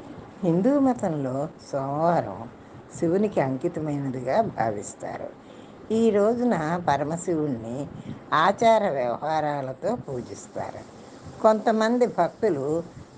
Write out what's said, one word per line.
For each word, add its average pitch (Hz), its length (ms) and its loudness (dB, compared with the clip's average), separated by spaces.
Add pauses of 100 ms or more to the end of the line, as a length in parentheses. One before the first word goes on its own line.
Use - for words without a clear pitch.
(440)
హిందూ 196 360 4
మతంలో 156 680 0 (240)
సోమవారం 135 800 0 (500)
శివునికి 180 420 2
అంకితమైనదిగా 139 1000 -2
భావిస్తారు. 107 880 -6 (640)
ఈ 226 160 6
రోజున 202 800 2
పరమశివుణ్ణి 147 1000 -2 (460)
ఆచార 202 560 4
వ్యవహారాలతో 147 1040 -2
పూజిస్తారు. - 1000 -10 (440)
కొంతమంది 220 680 4
భక్తులు 165 760 0 (340)